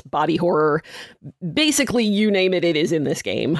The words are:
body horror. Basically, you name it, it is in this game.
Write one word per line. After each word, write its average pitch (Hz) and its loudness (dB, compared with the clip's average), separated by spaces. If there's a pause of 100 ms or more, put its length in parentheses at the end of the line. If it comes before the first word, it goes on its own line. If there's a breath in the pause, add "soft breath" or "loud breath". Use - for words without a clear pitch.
body 156 0
horror. 156 2 (680 loud breath)
Basically, 277 0
you 214 2
name 185 2
it, 175 0
it 170 2
is 151 0
in 156 0
this 151 -4
game. 117 -2